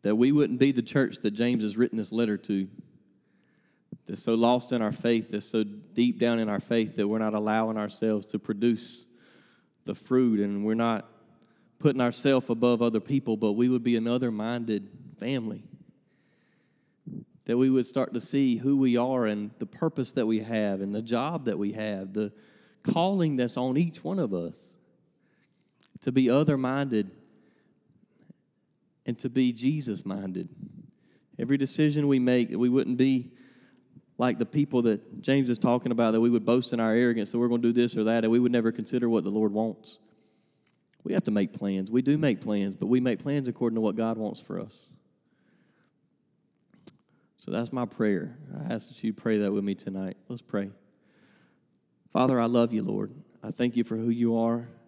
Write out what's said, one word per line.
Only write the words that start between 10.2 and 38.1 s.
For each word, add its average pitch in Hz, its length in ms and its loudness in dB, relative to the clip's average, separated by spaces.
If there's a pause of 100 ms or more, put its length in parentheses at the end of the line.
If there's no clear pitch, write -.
and 101 260 -2
we're 110 80 0
not 113 340 0 (720)
putting 131 220 2
ourselves 127 480 2
above 120 320 2
other 113 180 2
people, 127 380 -2
but 107 160 2
we 120 160 2
would 123 140 0
be 117 120 2
an 113 120 0
other-minded 113 840 -2 (300)
family. 113 440 -4 (1800)
That 117 120 0
we 131 120 4
would 127 160 4
start - 280 -4
to 120 60 -4
see 131 380 0
who 135 200 2
we 127 200 4
are 123 280 0
and 104 340 -2
the 113 60 -6
purpose 143 460 -4
that 120 140 0
we 110 140 2
have 107 420 -2
and 101 120 -4
the 107 80 -4
job 127 440 -4
that 104 120 0
we 101 160 -2
have, 101 400 -6
the 104 200 -4 (500)
calling 170 520 0
that's 123 220 -2
on 127 200 0
each 165 260 -2
one 185 160 -4
of 113 140 -2
us, 85 400 -8 (1300)
to 131 100 -2
be 131 180 4
other-minded 131 800 2 (1900)
and 117 140 -4
to 123 100 -6
be 123 240 2
Jesus-minded. 98 960 -4 (880)
Every 135 180 2
decision 147 500 2
we 139 120 4
make, 123 300 4
that 80 100 -4
we 123 100 4
wouldn't 123 280 2
be 131 340 2 (840)
like 123 220 0
the 117 60 0
people 143 360 0
that 110 400 -2
James 135 280 2
is 117 100 0
talking 123 320 2
about, 117 200 2
that 113 100 4
we 117 80 4
would 113 140 2
boast 120 300 2
in 117 60 -2
our 113 120 2
arrogance, 117 400 2
that 120 60 -4
we're 120 100 2
gonna 117 140 0
do 120 100 4
this 120 240 2
or 107 100 0
that, 113 180 2